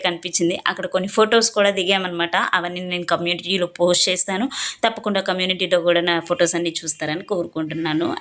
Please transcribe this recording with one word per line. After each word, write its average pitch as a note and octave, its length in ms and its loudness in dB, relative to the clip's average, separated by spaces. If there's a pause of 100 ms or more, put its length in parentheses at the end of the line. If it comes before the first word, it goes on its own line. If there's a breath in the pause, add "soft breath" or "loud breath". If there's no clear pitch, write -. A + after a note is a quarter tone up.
కనిపించింది. F3 500 -2 (160)
అక్కడ F#3 220 -4
కొన్ని F#3+ 220 0
ఫొటోస్ A3 420 4
కూడా G3+ 220 4
దిగామన్నమాట. F3+ 560 0 (240)
అవన్నీ F3 240 -6 (100)
నేను F3 200 -4
కమ్యూనిటీలో F3 540 -2 (120)
పోస్ట్ F3 300 4
చేస్తాను. F#3+ 380 0 (380 loud breath)
తప్పకుండా G#3 460 0
కమ్యూనిటీలో F#3 480 0 (100)
కూడా E3+ 200 4
నా E3+ 60 2 (140)
ఫొటోస్ F3 300 2
అన్నీ E3+ 200 -2
చూస్తారని D#3 540 -2
కోరుకుంటున్నాను. D#3+ 760 -2 (120)